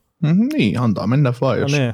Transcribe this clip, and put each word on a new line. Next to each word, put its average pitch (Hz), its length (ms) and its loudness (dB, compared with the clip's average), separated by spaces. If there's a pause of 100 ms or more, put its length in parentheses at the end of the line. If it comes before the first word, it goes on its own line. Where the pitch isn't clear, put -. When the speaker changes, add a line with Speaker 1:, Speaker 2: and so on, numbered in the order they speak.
(240)
Speaker 1:
Mhm, 180 240 2 (100)
niin, 151 220 2
antaa 113 280 -2
mennä 127 340 2
vaan, 120 180 0
jos, 139 120 -2
Speaker 2:
No 147 60 0
niin. 123 160 -2